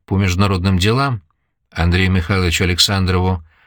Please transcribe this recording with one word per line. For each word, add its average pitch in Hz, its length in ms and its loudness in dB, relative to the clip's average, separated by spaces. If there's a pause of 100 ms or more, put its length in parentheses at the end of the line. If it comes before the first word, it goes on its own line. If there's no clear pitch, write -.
по 98 120 -2
международным 95 600 0
делам 117 440 -2 (500)
Андрею 87 400 0
Михайловичу 92 520 0
Александрову, 92 800 0 (240)